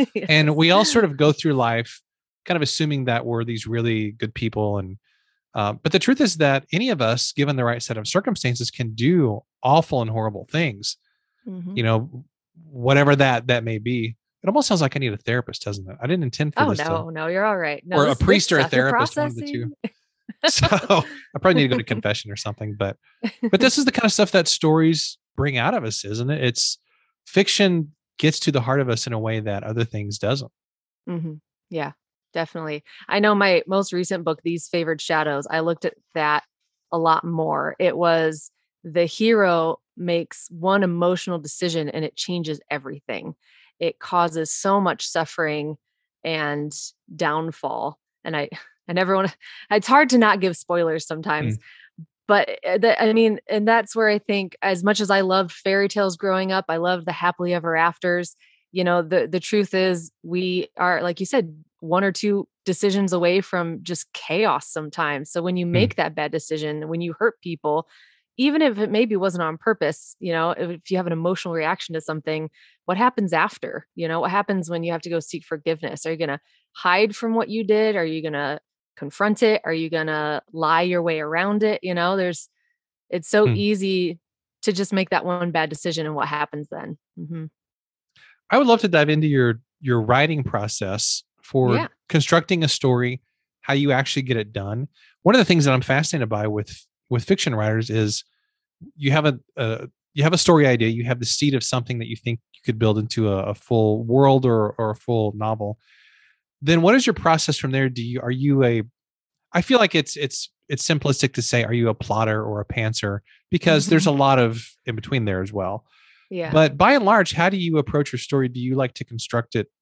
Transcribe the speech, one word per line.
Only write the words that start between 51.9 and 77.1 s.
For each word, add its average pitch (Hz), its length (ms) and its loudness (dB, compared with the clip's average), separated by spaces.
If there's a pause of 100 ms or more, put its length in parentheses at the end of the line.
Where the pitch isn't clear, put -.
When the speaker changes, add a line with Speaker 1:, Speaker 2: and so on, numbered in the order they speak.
Speaker 1:
but, 202 220 4 (180)
uh, 180 100 2
the, 220 240 4
I 220 120 4
mean, 220 260 4 (100)
and 208 180 0
that's 226 280 2
where 220 140 2
I 208 100 2
think 196 420 -4
as 185 220 -2
much 202 160 2
as 202 100 0
I 196 120 4
loved 185 300 0
fairy 196 360 0
tales 190 300 -2
growing 190 340 -2
up, 190 180 -2
I 165 80 -2
loved 175 300 -2
the 175 40 -2
happily 175 440 -2
ever 165 200 -2
afters. 175 600 0 (360)
You 180 120 -2
know, 175 180 2
the, 160 260 0
the 175 120 -4
truth 208 340 0
is 185 380 0 (100)
we 180 460 -4 (100)
are, 180 240 0
like 175 180 -4
you 190 60 -4
said, 165 380 -2 (160)
one 175 240 0
or 196 80 2
two 202 360 -2 (160)
decisions 190 500 0
away 175 280 2
from 170 400 -4
just 170 320 -10
chaos 160 560 -2
sometimes. 151 640 -6
So 170 100 -4
when 180 160 -2
you 175 80 -2
Speaker 2:
Mm. 170 60 -4
Speaker 1:
make - 240 2
that 160 180 -2
bad 151 180 -4
decision, 151 580 -6
when 165 120 -4
you 170 160 -6
hurt 226 240 -2
people, 160 460 -4 (500)
even 294 240 2
if 247 160 2
it 214 140 -2
maybe 214 240 2
wasn't 180 280 -2
on 160 140 -4
purpose, - 600 -2
you 175 120 -6
know, 165 200 0
if, 170 180 -6
if 175 220 -12
you 185 60 0
have 180 100 -2
an 165 60 -2
emotional 175 420 -4
reaction 165 380 -4
to 160 80 -6
something, 156 500 -6 (320)
what 180 140 -4
happens 214 360 0
after? - 640 -4
You 165 120 -6
know, 165 120 -4
what 185 100 -2
happens 190 400 -2
when 170 140 -6
you 170 80 -4
have 165 100 -4
to 175 80 -14
go 170 100 -2
seek - 260 -10
forgiveness? 156 600 -6
Are 160 60 -4
you 165 60 -6
gonna 147 240 -4 (320)
hide 202 420 2